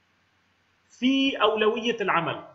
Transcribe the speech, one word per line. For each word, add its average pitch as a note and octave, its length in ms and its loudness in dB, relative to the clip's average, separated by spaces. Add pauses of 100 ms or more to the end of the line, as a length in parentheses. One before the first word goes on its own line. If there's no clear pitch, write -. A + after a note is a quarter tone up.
(880)
في C4+ 540 0
أولوية A3 580 0
العمل D#3 440 -2 (100)